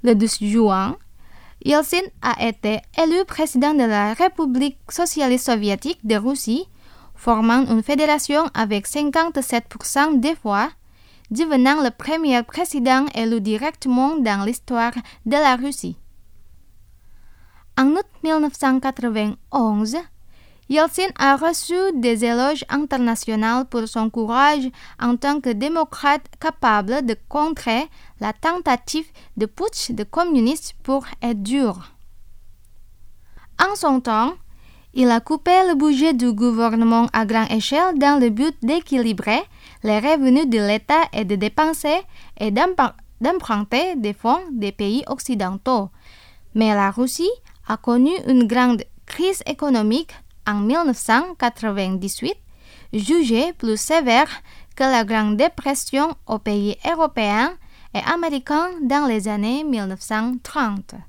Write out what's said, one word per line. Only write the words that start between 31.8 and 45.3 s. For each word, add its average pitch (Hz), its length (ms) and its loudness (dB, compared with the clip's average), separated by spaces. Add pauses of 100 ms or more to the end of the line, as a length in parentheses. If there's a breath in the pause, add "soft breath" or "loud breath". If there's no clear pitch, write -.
En 392 160 0
son 285 240 2
temps, 247 340 0 (600 soft breath)
il 254 160 4
a 233 80 4
coupé 311 320 0 (160)
le 349 80 2
budget 294 380 4
du 240 200 2
gouvernement 226 800 2
à 220 140 0
grande 220 240 0
échelle 294 480 0
dans 285 200 4
le 240 120 4
but 269 320 -2
d'équilibrer 240 800 0 (400 loud breath)
les 214 160 2
revenus 269 500 4
de 226 80 2
l'État 214 460 2 (100)
et 220 120 -2
de 202 100 -2
dépenser 311 680 0 (380 soft breath)
et 214 100 -2
d'empa-, 285 460 0 (260)
d'emprunter 277 760 -2
des 208 160 -4
fonds 254 280 0 (100)
des 208 200 -4
pays 208 340 -2
occidentaux. 202 840 -2 (640 soft breath)